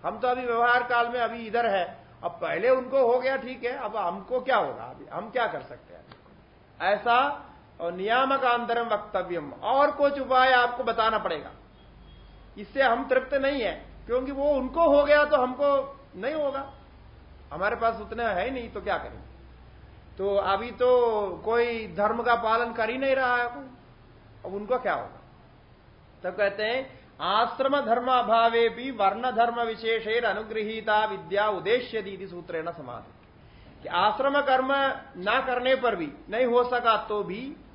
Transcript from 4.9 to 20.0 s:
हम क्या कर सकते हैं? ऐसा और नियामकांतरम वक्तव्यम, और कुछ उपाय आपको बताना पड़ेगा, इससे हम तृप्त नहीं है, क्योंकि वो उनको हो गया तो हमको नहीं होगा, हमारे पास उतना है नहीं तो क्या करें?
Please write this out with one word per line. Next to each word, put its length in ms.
हम 240
क्या 160
कर 160
सकते 320
हैं? 1000
ऐसा 240
और 120
नियामकांतरम 960
वक्तव्यम, 680
और 400
कुछ 280
उपाय 320
आपको 320
बताना 340
पड़ेगा, 320
इससे 240
हम 260
तृप्त 280
नहीं 260
है, 100
क्योंकि 260
वो 200
उनको 360
हो 160
गया 200
तो 120
हमको 320
नहीं 180
होगा, 360
हमारे 240
पास 240
उतना 300
है 200
नहीं 200
तो 100
क्या 180
करें? 240